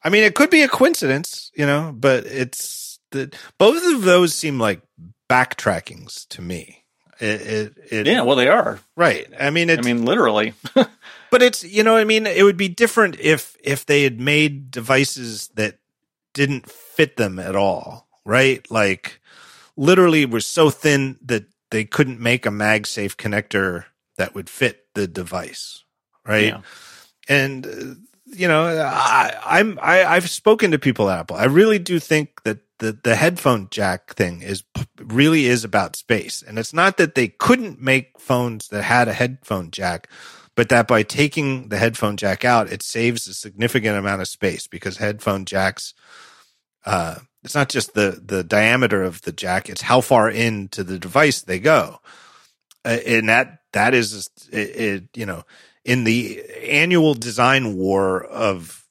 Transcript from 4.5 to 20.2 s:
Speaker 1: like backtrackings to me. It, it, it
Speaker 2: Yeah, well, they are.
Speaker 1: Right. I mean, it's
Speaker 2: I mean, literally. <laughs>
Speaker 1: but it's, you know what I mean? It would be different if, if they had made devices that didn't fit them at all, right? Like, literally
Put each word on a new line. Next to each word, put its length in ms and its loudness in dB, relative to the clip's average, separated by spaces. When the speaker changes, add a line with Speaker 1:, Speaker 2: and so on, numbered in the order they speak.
Speaker 1:
like 200 0
backtrackings 1000 -2
to 120 -18
me. 440 -12
It, 220 -4
it, 320 -6
it 160 -2
Speaker 2:
Yeah, 140 2
well, 160 2
they 100 4
are. 320 2
Speaker 1:
Right. 320 0
I 120 -2
mean, 200 0
it's 160 2
Speaker 2:
I 80 2
mean, 120 -2
literally. 480 2
<laughs> 100 -14
Speaker 1:
but 680 0
it's, 240 2
you 180 0
know 80 4
what 80 6
I 60 2
mean? 200 0
It 180 2
would 120 6
be 140 -2
different 500 0
if, 420 0
if 240 -4
they 180 4
had 180 -2
made 500 0
devices 840 -2
that 240 -4
didn't 380 -2
fit 460 -2
them 200 -2
at 200 -6
all, 500 -2
right? 480 2
Like, 480 -2
literally 500 4